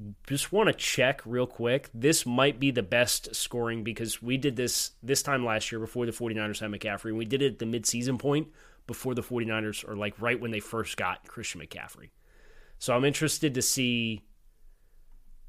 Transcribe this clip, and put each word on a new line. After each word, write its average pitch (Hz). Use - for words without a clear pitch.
just -
wanna 190
check -
real 123
quick. 120
This 143
might 123
be 139
the 120
best 120
scoring 117
because 110
we 123
did 131
this, 120
this 135
time 135
last 110
year 113
before 117
the 110
forty-niners 107
had 107
McCaffrey, 104
and 110
we 113
did 131
it 131
at 104
the 113
midseason 120
point 147
before 127
the 120
forty-niners, 110
or, 107
like, 101
right 120
when 117
they 107
first -
got 92
Christian -
McCaffrey. -
So 123
I'm 127
interested 147
to 127
see 120